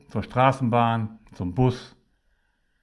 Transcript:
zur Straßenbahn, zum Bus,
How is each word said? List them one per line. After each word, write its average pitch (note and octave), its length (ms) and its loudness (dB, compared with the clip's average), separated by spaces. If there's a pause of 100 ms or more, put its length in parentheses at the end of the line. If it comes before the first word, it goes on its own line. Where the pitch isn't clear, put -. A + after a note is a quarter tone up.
zur G#2+ 140 -6
Straßenbahn, A#2+ 960 0 (140)
zum F2+ 220 -6
Bus, B2+ 420 0 (880)